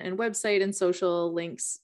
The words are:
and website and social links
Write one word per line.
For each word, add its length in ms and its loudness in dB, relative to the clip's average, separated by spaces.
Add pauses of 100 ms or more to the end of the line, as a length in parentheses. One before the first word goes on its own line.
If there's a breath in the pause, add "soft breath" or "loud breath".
and 180 -6
website 460 2
and 100 0
social 580 2
links 520 -6